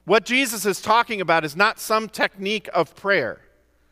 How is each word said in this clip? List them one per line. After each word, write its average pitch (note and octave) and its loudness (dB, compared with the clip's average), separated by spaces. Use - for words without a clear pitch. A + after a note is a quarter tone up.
What G#3+ 2
Jesus A3+ -2
is F#3+ -2
talking A3 2
about E3 2
is D3 -8
not G#3 2
some A3 -2
technique G3 -4
of E3+ 0
prayer. D3+ -2